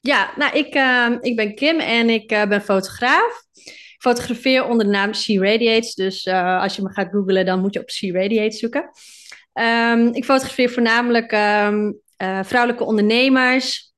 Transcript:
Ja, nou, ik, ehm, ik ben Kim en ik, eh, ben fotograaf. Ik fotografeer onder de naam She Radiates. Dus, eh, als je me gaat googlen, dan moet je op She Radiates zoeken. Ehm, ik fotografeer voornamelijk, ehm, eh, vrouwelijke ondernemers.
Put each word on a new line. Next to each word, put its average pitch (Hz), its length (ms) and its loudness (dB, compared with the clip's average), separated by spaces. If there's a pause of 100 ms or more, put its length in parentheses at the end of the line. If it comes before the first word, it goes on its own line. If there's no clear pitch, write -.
Ja, 233 360 0
nou, 285 220 -2
ik, 294 160 -4
ehm, 247 460 2
ik 240 160 -4
ben 214 180 -2
Kim 320 260 0
en 233 300 0
ik, 220 200 -2
eh, 214 180 2
ben 202 140 0
fotograaf. 254 800 0 (220)
Ik - 340 -20
fotografeer 254 680 0
onder 233 180 2
de 202 60 2
naam 202 220 0
She 208 240 0
Radiates. 226 560 2
Dus, 190 300 -4
eh, 185 380 0
als 190 140 -4
je 202 60 -6
me 190 100 -6
gaat 185 180 -4
googlen, 190 360 0
dan 185 140 0
moet 196 140 -2
je 160 60 -6
op - 100 -16
She 190 220 -6
Radiates 214 460 -2
zoeken. 240 320 -6 (600)
Ehm, 233 540 2
ik 240 180 -2
fotografeer 262 460 0
voornamelijk, 233 640 0
ehm, 208 600 0 (240)
eh, 190 260 -4
vrouwelijke 240 420 0
ondernemers. 254 1120 2